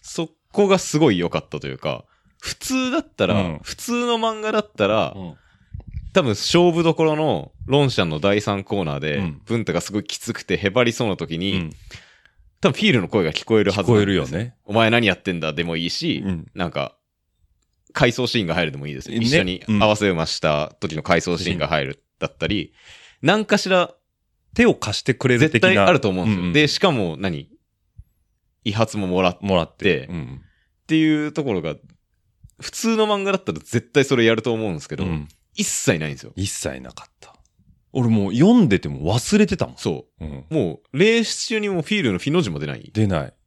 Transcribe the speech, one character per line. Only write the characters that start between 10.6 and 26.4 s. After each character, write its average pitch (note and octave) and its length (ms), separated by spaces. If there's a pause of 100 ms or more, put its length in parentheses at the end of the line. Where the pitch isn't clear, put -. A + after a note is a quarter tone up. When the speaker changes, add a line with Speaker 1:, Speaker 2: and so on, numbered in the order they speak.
Speaker 1:
ば A#2+ 140
り A#2 80
そ B2 120
う A2 40
な F#2 80
時 E2 200
に、 F#2+ 180
Speaker 2:
う - 20
ん。 E2 140 (920)
Speaker 1:
多 - 100
分 E3 40
フ - 60
ィ G#3 100
ー - 20
ル A#2+ 80
の F2 80
声 G2+ 160
が D#2 80
聞 - 120
こ A2+ 140
え G#2 60
る G2 60
は G2 120
ず E2+ 80
な A2+ 60
ん G#2 80
で - 0
す G2 120
よ。 D2+ 80
Speaker 2:
聞 - 20
こ C2+ 80
え - 20
る - 20
よ A2+ 60
ね。 B2 100 (120)
Speaker 1:
「お G#2 80
前 A2+ 160
何 A#2+ 160
や F#2 80
っ - 80
て F#2+ 100
ん E2+ 80
だ」 D#2 140
で E2+ 100
も E2+ 120
い E2 100
い E2+ 40
し、 C#3+ 340
Speaker 2:
う G2 60
ん。 E2 240
Speaker 1:
な F2+ 140
ん - 20
か、 C#2 260 (960)
回 B2 200
想 B2 140
シ A#2 140
ー G2 40
ン - 20
が E2 80
入 E2+ 120
る D2 60
で C#2 40
も C#2 100
い D2+ 40
い C#2+ 40
で C2 60
す - 100
よ。 A2+ 80
Speaker 2:
ね。 A2+ 60
Speaker 1:
一 B2+ 100
緒 F#2+ 100
に F#2 220
合 G#2+ 220
わ G#2+ 80
せ G2+ 120
馬 E2 180
し - 140
た D2+ 400
時 D#2+ 140
の D#2 80
回 E2+ 200
想 F2 160
シ F2 120
ー F2 40
ン F2 40
が D#2 100
入 D2+ 180
る - 180 (140)
だ D#2 100
っ - 80
た E2 100
り、 F#2+ 260 (500)
Speaker 2:
う B2+ 40
ん。 - 20
Speaker 1:
何 G#3 180
か G#3 100
し G3 120
ら、 F#3 260 (600)
Speaker 2:
手 A#3+ 120
を E3+ 80
貸 - 260
し - 20
て B2 120
く - 140
れ B2 100
る D3+ 100
的 B2+ 140
な。 F#3 60
Speaker 1:
絶 F#3 80
対 - 20
あ G2 140
る - 80
と G#2+ 80
思 F#2 140
う - 40
ん - 20
で G#2+ 60
す - 20
よ。 F2+ 60